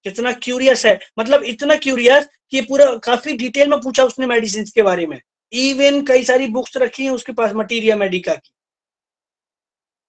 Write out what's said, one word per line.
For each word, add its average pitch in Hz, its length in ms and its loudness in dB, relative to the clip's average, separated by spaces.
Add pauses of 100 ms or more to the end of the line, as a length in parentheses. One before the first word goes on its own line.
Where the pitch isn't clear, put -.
कितना 226 300 -6
curious 247 520 0
है, 196 140 4 (200)
मतलब 233 240 2
इतना 285 320 -2
curious 269 520 2 (220)
कि 269 120 -2
पूरा 254 360 4
काफी 240 400 -4
detail 254 300 0
में 285 120 0
पूछा 262 240 0
उसने 254 240 -2
मेडिसिन 220 380 -2
के 214 160 -2
बारे 175 260 0
में, 135 140 -12 (320)
even 277 540 0
कई 254 160 4
सारी 254 240 2
books 233 300 -6
रखी 254 260 -4
हैं 269 80 -2
उसके 247 220 -8
पास 220 220 -2
Materia 214 400 -2
Medica 180 400 -2
की, - 180 -20 (1600)